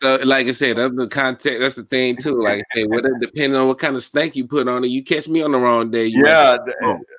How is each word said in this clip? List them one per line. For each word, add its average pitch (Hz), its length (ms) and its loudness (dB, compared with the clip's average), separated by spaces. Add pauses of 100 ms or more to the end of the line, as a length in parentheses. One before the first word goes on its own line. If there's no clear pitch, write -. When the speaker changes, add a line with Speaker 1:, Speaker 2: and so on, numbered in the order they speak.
Speaker 1:
the, 135 260 2
like 131 220 2
I 131 40 -2
said, 123 260 -2
that's 127 180 -2
the 123 120 -4
context. 131 520 -4
That's 131 160 -2
the 117 80 -14
thing 127 340 -2
too. 127 240 -2
Like 104 180 0
I 110 200 -8
said, 107 100 -2
whatever, 120 300 0
depending 135 400 -2
on 131 80 4
what 131 100 0
kind 143 180 -2
of 120 80 -6
stank 147 320 -2
you 131 100 -4
put 131 220 -2
on 123 160 -2
it, 127 60 -2
you 131 140 -4
catch 151 240 -2
me 160 140 0
on 151 100 -2
the 135 60 2
wrong 117 320 2
day, 113 160 0
you 113 140 0
might 151 140 6
Speaker 2:
Yeah, 139 220 6
Speaker 1:
get 123 100 -10
Speaker 2:
the, 123 120 -8
Speaker 1:
smoked. 107 400 -4